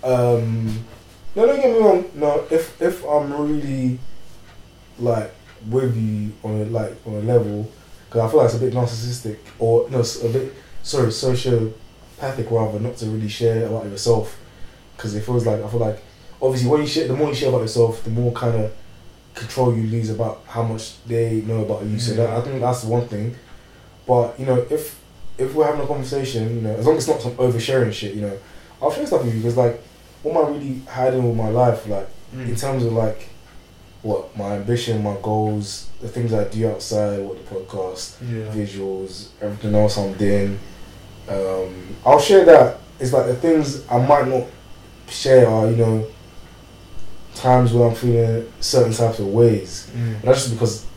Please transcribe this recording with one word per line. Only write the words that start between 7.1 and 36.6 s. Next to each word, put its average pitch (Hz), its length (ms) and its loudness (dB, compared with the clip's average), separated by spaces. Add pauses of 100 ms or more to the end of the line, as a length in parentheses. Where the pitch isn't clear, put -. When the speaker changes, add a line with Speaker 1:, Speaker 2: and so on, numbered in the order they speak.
Speaker 1:
a 107 80 -6
level, 107 500 0 (400)
'cause 113 100 0
I 110 80 0
feel 151 100 4
like 127 140 6
it's - 20 -4
a 117 40 -2
bit 127 140 0
narcissistic, 120 640 -4 (200)
or 117 320 2
no, 127 120 -2
it's - 220 -4
a 117 60 -2
bit, 127 240 -4 (300)
sorry, 127 260 0
sociopathic 123 1400 -4
rather, 107 280 -2
not 120 180 -6
to 117 100 -8
really 110 220 -4
share 113 380 0
about 98 180 -4
yourself, 101 520 0 (600)
'cause 107 180 -8
it 107 80 -4
feels 120 220 0
like, 104 180 0
I 107 40 -8
feel 113 120 -4
like 107 200 -2 (420)
obviously 127 280 2
when 147 120 4
you 147 60 -2
share, 160 200 -2
the 131 60 0
more 143 160 0
you 127 60 -4
share 135 140 0
about 123 120 2
yourself, 113 420 2
the 113 60 -4
more 120 240 0
kinda 113 360 0 (680)
control 123 400 0
you 110 80 -2
lose 110 260 -2
about 110 380 -4
how 117 160 -4
much 113 300 -6 (120)
they 117 360 0
know 110 220 -2
about 101 220 -4
you. 107 140 -2
So 120 160 -2
that, 117 160 2
I 117 80 -2
Speaker 2:
Mm. 120 40 -4
Speaker 1:
think 131 180 -6
that's 123 220 -2
one 117 240 0
thing. 110 280 -6 (720)
But, 120 320 2
you 131 80 -6
know, 123 220 2
if, - 300 -6 (380)
if 131 160 -2
we're 151 140 4
having 147 140 0
a 135 60 -2
conversation, 127 680 -4
you 117 60 -4
know, 107 140 -4
as 117 120 -2
long 156 100 6
as - 100 -4
it's 156 60 2
not - 80 -2
some 120 140 -6
oversharing 120 580 0
shit, 104 220 -8
you 104 60 -6
know, 98 160 -6 (440)
I'll 143 100 2
share 294 140 -4
stuff 165 180 0
with 117 120 -2
you, 110 80 -2
'cause, 117 120 0
like, 120 260 2 (420)
what 156 120 -2
am 156 100 4
I 143 40 -2
really 139 400 -6
hiding 127 340 0
all 117 120 0
my 110 140 -2
life, 117 380 2
like, 101 200 -4 (280)
Speaker 2:
Mm. 127 140 -8
Speaker 1:
in 117 60 -2
terms 131 280 -2
of, 117 100 0
like, 110 360 -2 (720)
what, - 340 -6
my 101 200 -6
ambition, 110 480 -2
my 101 180 -4
goals, 107 640 -2 (160)
the - 60 -10
things 117 260 -4
I 101 120 0
do 104 220 -2